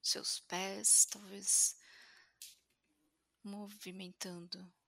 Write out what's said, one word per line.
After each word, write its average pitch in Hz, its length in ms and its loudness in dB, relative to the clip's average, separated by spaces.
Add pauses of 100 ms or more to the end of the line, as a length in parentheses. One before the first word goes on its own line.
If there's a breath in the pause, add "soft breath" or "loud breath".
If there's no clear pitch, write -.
seus - 400 -2
pés, 196 640 4
talvez 202 720 0 (1600 loud breath)
movimentando 185 1300 -12 (160)